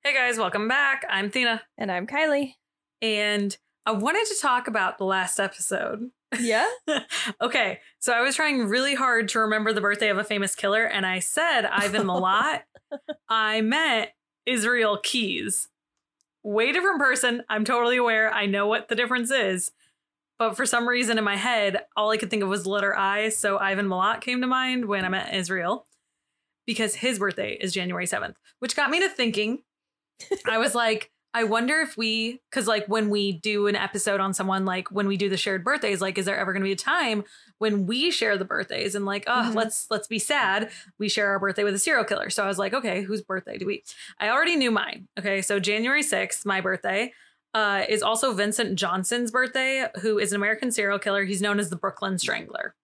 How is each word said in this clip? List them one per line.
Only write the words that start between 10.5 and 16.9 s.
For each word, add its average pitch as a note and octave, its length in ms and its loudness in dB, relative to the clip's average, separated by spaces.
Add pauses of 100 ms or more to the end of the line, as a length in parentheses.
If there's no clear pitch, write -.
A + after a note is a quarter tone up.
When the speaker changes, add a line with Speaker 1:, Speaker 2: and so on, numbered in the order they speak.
Speaker 1:
killer, G#3+ 320 2
and F#3+ 180 0
I F#3 140 0
said C#4 520 2
Ivan G3+ 320 0
Speaker 2:
<laughs> G3 40 0
Speaker 1:
Milat. F#3+ 560 2 (680)
I A3 320 2
meant B3 480 2 (380)
Israel A3+ 560 2
Keyes. F#3+ 680 -2 (760)
Way A3 300 0
different F4+ 260 2